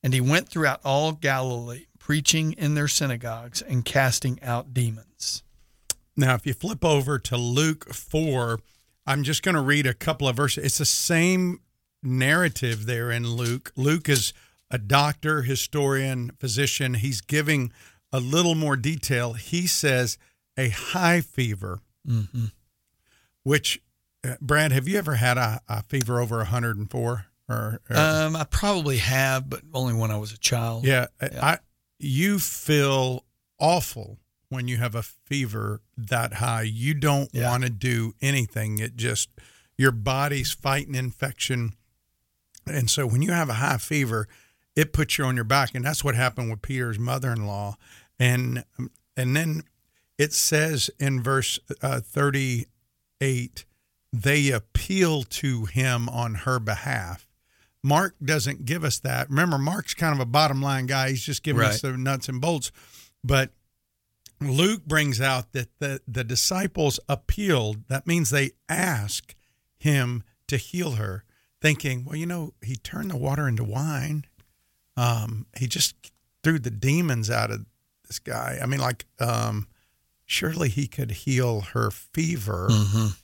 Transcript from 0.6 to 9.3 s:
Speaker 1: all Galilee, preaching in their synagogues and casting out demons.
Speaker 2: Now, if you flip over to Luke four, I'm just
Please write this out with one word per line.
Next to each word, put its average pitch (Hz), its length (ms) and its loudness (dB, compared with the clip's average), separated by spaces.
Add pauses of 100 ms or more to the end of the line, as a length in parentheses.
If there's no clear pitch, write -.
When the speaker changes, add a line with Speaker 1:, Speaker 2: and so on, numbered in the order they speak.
Speaker 1:
all 147 300 2
Galilee, 131 720 -4 (120)
preaching 156 560 0
in 151 220 0
their 147 140 0
synagogues 120 720 -4
and 123 240 -2
casting 131 580 0
out 123 300 -4
demons. - 680 -4 (760)
Speaker 2:
Now, 131 180 6
if 117 100 -4
you 139 80 0
flip 196 300 -4
over 143 360 2
to 123 180 -4
Luke 139 560 0
four, 127 680 0 (480)
I'm 139 160 2
just 143 200 0